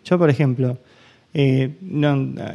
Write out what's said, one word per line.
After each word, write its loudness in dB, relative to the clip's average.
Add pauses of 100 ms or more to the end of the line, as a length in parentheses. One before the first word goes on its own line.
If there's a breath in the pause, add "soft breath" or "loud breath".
Yo, 0
por 4
ejemplo, 0 (560 soft breath)
eh, 2 (100)
no, -2 (220)